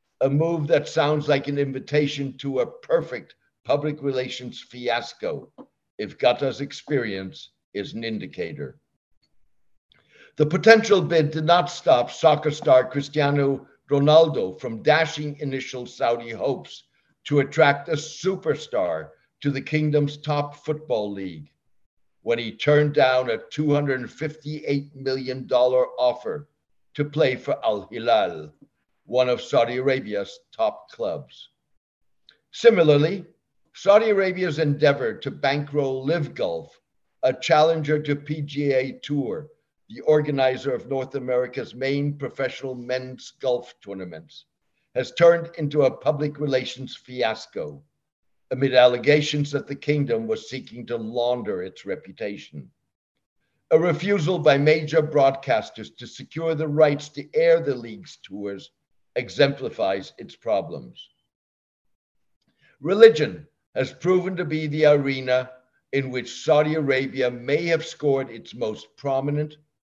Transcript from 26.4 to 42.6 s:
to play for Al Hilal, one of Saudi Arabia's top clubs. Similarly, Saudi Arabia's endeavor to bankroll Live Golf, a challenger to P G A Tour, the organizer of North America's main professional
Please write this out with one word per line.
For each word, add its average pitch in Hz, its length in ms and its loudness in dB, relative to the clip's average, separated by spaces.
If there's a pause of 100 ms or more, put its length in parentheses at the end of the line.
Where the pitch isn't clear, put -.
to 151 100 -2
play 147 320 0
for 127 300 -6
Al 104 260 -2
Hilal, 101 600 0 (520)
one 127 220 2
of 123 140 0
Saudi 123 360 0
Arabia's 107 600 -4 (160)
top 110 340 -4
clubs. 85 600 -8 (1000)
Similarly, 170 760 4 (480)
Saudi 214 360 4
Arabia's 185 500 0
endeavor 139 560 2
to - 160 -10
bankroll 139 760 -2
Live 151 280 -2
Golf, 85 460 -6 (440)
a 135 100 2
challenger 156 680 2
to 143 140 -2
P 151 260 -8
G 143 320 -4
A 131 300 -2
Tour, 113 440 -6 (400)
the 117 140 -16
organizer 135 720 0
of 123 180 -6
North 135 260 -6
America's 127 580 -4
main 143 420 -2
professional 131 600 -8